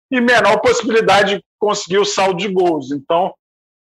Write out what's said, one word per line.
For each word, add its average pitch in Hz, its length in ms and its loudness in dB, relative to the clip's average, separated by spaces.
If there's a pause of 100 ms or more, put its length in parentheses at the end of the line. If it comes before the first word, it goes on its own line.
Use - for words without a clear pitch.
(120)
e 254 100 0
menor 226 400 2
possibilidade 202 760 2
de - 60 -12 (140)
conseguir 202 400 -2
o 202 80 2
saldo 190 320 -2
de 196 100 -6
gols. 170 440 -2
Então, 165 420 -2 (500)